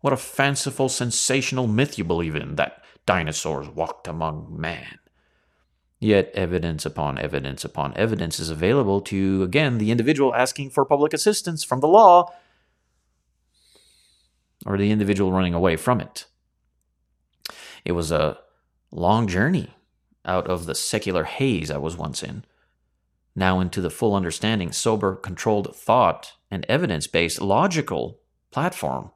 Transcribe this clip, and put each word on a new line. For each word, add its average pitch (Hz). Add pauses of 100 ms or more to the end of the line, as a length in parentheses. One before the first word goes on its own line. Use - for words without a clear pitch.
What 139
a 123
fanciful, 135
sensational 127
myth 120
you 101
believe 85
in, 73
that 71 (220)
dinosaurs 78
walked 82
among 80
man. 82 (1000)
Yet 101
evidence 85
upon 73
evidence 69
upon 73
evidence 98
is 80
available 98
to, 95
again, 123
the 107
individual 123
asking 127
for 135
public 147
assistance 170
from 131
the 143
law, 180 (2250)
or 98
the 101
individual 98
running 92
away 85
from 117
it. - (1600)
It 85
was 82
a 76 (540)
long 101
journey 110 (500)
out 90
of 85
the 80
secular 92
haze 87
I 73
was 80
once 80
in, - (920)
now 92
into 92
the 87
full 107
understanding, 95
sober, 104
controlled 101
thought, - (180)
and 98
evidence-based 85
logical 107 (320)
platform 90